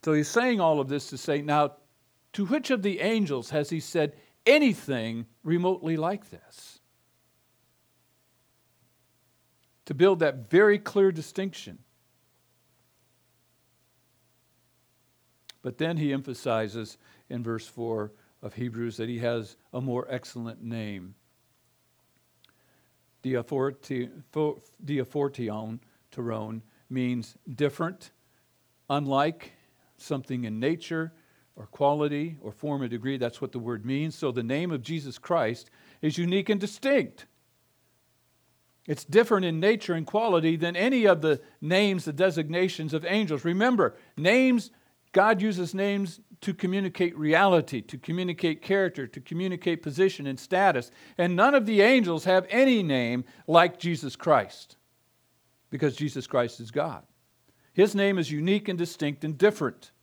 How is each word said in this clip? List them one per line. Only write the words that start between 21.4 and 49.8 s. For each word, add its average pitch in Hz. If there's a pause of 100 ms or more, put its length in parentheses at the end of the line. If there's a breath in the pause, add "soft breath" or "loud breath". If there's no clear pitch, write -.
Diaphorti-, 131 (220)
fo-, 151 (240)
diaphortion, 123 (320 soft breath)
teron, 113 (300 soft breath)
means 123 (180)
different, 147 (800)
unlike, 143 (460 soft breath)
something 131
in 110
nature 160 (420 soft breath)
or 113
quality 147
or 104
form 143
or 123
degree. 120
That's 123
what 131
the 127
word 113
means. 143
So 139
the 120
name 143
of 135
Jesus 143
Christ - (300 soft breath)
is 156
unique 180
and 208
distinct. 220 (1600)
It's 151
different 214
in 160
nature 202
and 165
quality 175
than 170
any 233
of 180
the 147 (200 loud breath)
names, 185
the 160
designations 165
of 160
angels. 175
Remember, 185 (220 loud breath)
names, 240 (400 soft breath)
God 196
uses 185
names 196 (220)
to 202
communicate 180
reality, 160
to -
communicate 165
character, 190
to -
communicate 175